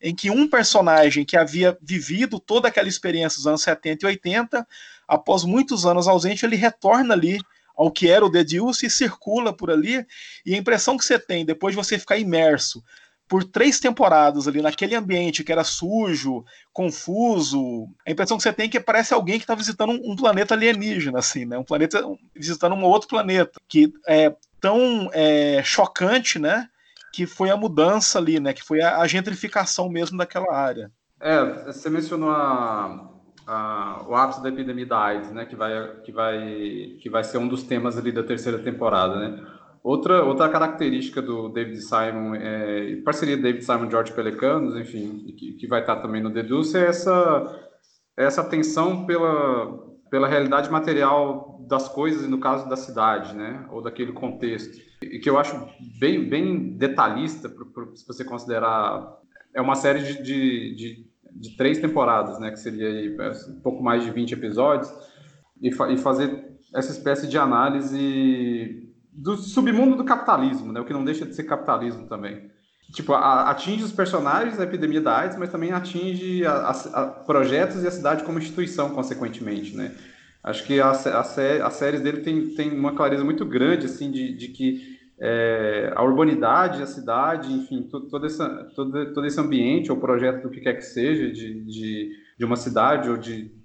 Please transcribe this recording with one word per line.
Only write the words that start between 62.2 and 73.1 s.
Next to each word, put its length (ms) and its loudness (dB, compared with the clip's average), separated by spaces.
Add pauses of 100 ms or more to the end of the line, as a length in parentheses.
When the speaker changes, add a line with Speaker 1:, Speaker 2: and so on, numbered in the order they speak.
Speaker 2:
né? 140 -8
Que 80 -16
seria 260 -6
aí, 320 -6
é, 120 -6 (200)
um 100 -18
pouco 220 -4
mais 220 2
de 80 -6
vinte 180 -4
episódios. 640 0 (680)
E 120 0
fa-, 180 -2
e 60 2
fazer 600 -2 (160)
essa 200 -4
espécie 340 -2
de 100 -4
análise 1500 0 (260)
do 220 -4
submundo 580 2
do 120 -2
capitalismo, 680 0
né? 80 -6
O 60 -8
que 80 -8
não 100 -4
deixa 220 -4
de 80 -14
ser 80 -10
capitalismo 640 -4
também. 440 -12 (440)
Tipo, 180 -2